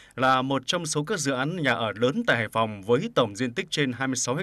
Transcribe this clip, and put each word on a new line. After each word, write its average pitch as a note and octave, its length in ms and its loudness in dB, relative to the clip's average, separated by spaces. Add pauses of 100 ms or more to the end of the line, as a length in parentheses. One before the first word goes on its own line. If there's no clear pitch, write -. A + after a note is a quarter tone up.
(160)
là C3 260 4
một C3+ 260 -2
trong F3 180 0
số D#3 180 -2
các G3+ 160 -2
dự C#3 120 0
án C#3 240 -2
nhà C#3+ 180 2
ở A2 220 0
lớn B2+ 320 0
tại C3+ 100 4
Hải A2+ 120 0
Phòng A2 320 0
với B2 340 2
tổng A2 200 2
diện A#2+ 180 -4
tích F#3+ 160 -4
trên C#3 220 -2
hai B2 160 -4
mươi C3 80 -2
sáu B2 280 -2